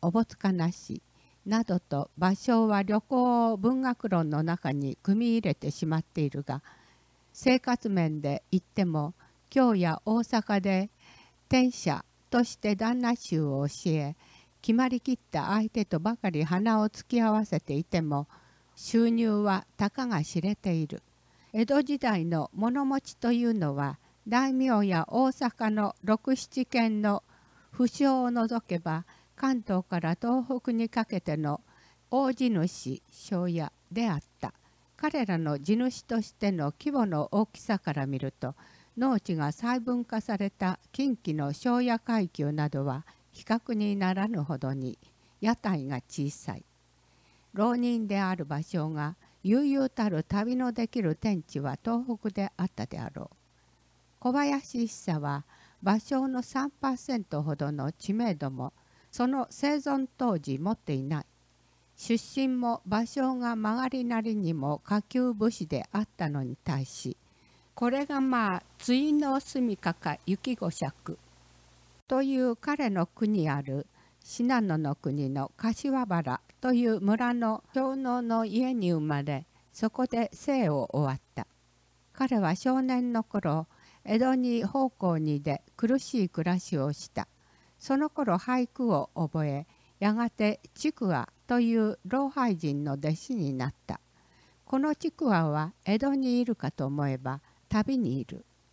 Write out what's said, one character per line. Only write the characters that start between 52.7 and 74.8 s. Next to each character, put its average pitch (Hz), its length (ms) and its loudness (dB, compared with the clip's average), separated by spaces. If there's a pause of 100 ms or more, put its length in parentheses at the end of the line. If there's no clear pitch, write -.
で - 140 -8
あ - 100 -8
ろ - 240 -12
う。 - 20 -20 (840)
小 254 120 -2
林 277 520 0
一 220 100 -2
茶 160 260 -4
は、 143 260 -4 (380)
芭 196 120 4
蕉 262 320 -2
の 254 160 -4
三 269 260 -4
パ - 200 -6
ー 254 80 -2
セ 254 200 -4
ン 202 60 -4
ト 147 180 -4
ほ 147 140 -2
ど 147 160 -2
の 143 200 -4
知 - 220 -6
名 220 220 0
度 143 160 -6
も、 127 200 -8 (400)
そ 247 140 0
の 262 240 0
生 294 280 0
存 269 380 -2
当 226 220 2
時 143 220 -4
持 196 140 -2
っ - 20 -4
て - 180 -6
い 131 100 -2
な 147 180 -2
い。 - 40 -12 (800)
出 226 120 0
身 269 400 -2
も 240 340 -2
芭 208 120 0
蕉 262 360 -2
が 240 180 -2
曲 214 200 0
が 262 120 0
り 254 160 -2
な 233 180 0
り 220 140 -2
に 170 200 0
も 143 280 -2
下 208 200 0
級 247 300 0
武 214 180 2
士 165 160 -6
で 135 240 -4
あ 202 80 -2
っ 214 80 -2 (100)
た 160 120 -2
の 147 120 -2
に 123 140 -6
対 135 280 -4
し、 - 320 -10 (600)
こ 240 160 -2
れ 277 160 -2
が 277 140 -2
ま 240 340 2
あ、 - 80 -6 (200)
対 277 300 2
の 285 260 2
住 262 240 -4
み 214 140 -2
か - 160 -2
か - 320 -6
雪 202 300 -2
御 175 160 -4
借 139 200 -6 (1160)
と 262 160 0
い 269 160 0
う 247 160 2
彼 285 340 -2
の 185 160 2
国 208 440 0
あ 143 120 0
る 139 240 -6 (380)
信 - 240 -2
濃 208 320 2
の 147 160 -2